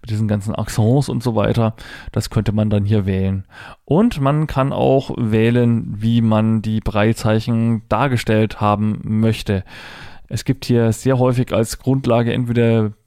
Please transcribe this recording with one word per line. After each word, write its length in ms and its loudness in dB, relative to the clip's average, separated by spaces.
mit 80 -12
diesen 180 -2
ganzen 280 -2
Accents 520 0
und 140 -4
so 140 -2
weiter. 400 2
Das 200 -4
könnte 200 0
man 200 0
dann 120 0
hier 220 2
wählen. 400 -2
Und 340 0
man 280 0
kann 260 -2
auch 420 0
wählen, 840 2
wie 240 2
man 420 2
die 160 -2
Braillezeichen 1120 0
dargestellt 680 0
haben 440 0
möchte. 600 0
Es 160 -6
gibt 200 -4
hier 280 4
sehr 260 0
häufig 340 0
als 240 0
Grundlage 560 0
entweder 600 2